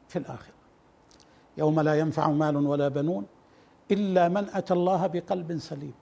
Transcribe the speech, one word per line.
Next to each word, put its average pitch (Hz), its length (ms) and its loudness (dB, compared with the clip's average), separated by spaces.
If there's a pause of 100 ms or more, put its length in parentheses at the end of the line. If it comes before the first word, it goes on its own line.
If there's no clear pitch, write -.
في 175 120 -8
الآخرة، 131 340 -12 (1040)
يوم 156 220 2
لا 151 200 4
ينفع 160 300 0
مال 151 280 2
ولا 143 300 2
بنون 156 380 -2 (680)
إلا 190 380 4
من 202 240 -2
أتى 190 200 -2
الله 180 340 2
بقلب 170 500 -6
سليم. 143 440 -10